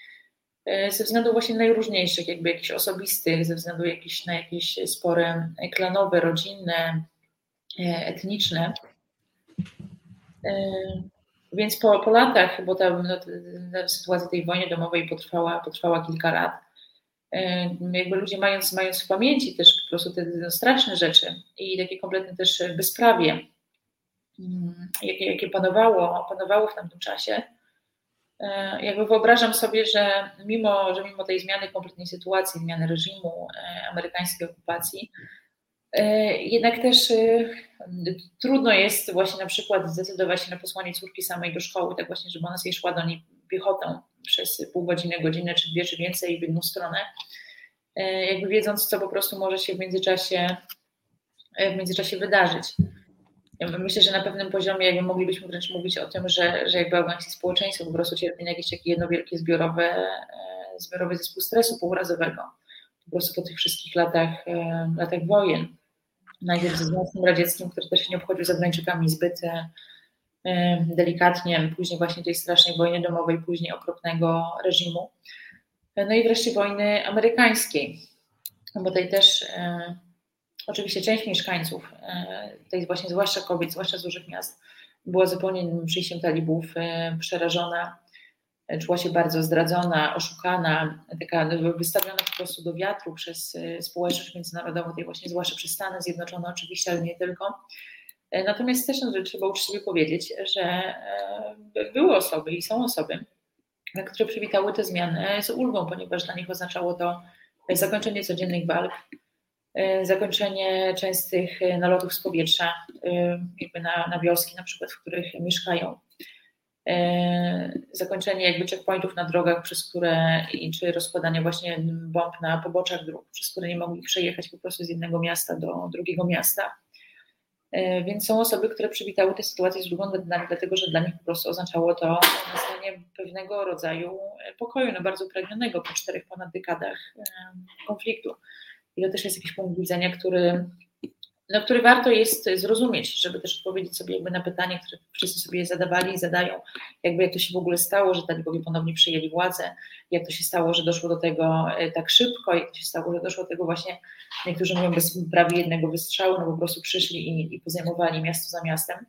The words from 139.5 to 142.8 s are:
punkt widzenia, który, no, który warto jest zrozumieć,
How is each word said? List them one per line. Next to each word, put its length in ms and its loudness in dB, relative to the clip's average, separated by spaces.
punkt 280 -4
widzenia, 360 -2
który, 480 2
no, 140 2
który 200 4
warto 280 8
jest 440 4
zrozumieć, 640 2